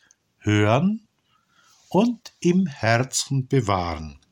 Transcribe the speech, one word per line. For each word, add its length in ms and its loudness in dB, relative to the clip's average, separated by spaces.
hören 720 0
und 520 -2
im 260 2
Herzen 800 -2
bewahren. 720 -4